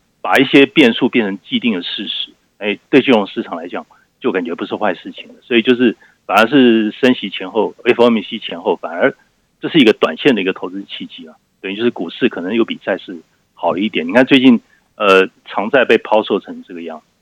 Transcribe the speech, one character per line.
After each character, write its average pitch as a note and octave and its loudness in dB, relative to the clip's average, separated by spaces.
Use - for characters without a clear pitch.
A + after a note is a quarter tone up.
把 G2 2
一 C3+ 6
些 C#3 6
变 C3 2
数 B2 -2
变 A2 -2
成 G2 -6
既 B2 -4
定 A2+ -2
的 F2 -6
事 - -10
实， - -10
哎， G2+ -6
对 - 6
金 C3 2
融 G#2 2
市 - -10
场 F2+ -10
来 E2 -12
讲 E2+ -12
就 A#2+ -2
感 F2+ -2
觉 E2+ -6
不 G#2 -8
是 A2+ -10
坏 F#2+ -2
事 F#2 -16
情 - -20
了。 - -20
所 A#2+ -2
以 A2+ 2
就 B2 2
是 A#2 2
反 G2 0
而 A2 4
是 A#2 4
升 B2+ 0
息 G#2 -10
前 F#2 -12
后 G2+ -2
，F A#2 2
O A#2+ 6
M A2 0
C A2+ -10
前 - -12
后， F#2 -2
反 - -12
而 G#2+ -2
这 C#3+ -8
是 D#3+ -2
一 B2+ 6
个 A2 6
短 A#2 0
线 C3+ 2
的 G2+ -2
一 F2+ -4
个 F#2 -2
投 F#2 -10
资 G2 -12
契 - -14
机 - -20
啊， - -20
等 G2 -10
于 G2 -10
就 A2+ -8
是 A#2+ 0
股 F2 -10
市 - -2
可 - -6
能 F#2 -6
又 - 2
比 D#2+ -12
债 G2 -4
市 F2+ -14
好 E2+ -4
了 E2 -4
一 G#2+ -2
点。 - -4
你 F#2 -8
看 B2+ 4
最 C3+ 4
近， B2+ 6
呃， F#2+ 6
长 G#2 -6
债 B2+ 4
被 A2 -6
抛 G#2+ 0
售 G2+ -4
成 E2 -14
这 G2 -20
个 E2+ -14
样 D#2+ -14
子， - -20